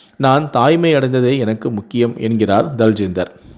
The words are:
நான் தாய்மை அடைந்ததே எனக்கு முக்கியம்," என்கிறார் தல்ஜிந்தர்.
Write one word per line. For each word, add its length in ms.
நான் 320
தாய்மை 460
அடைந்ததே 440
எனக்கு 320
முக்கியம்," 460
என்கிறார் 580
தல்ஜிந்தர். 640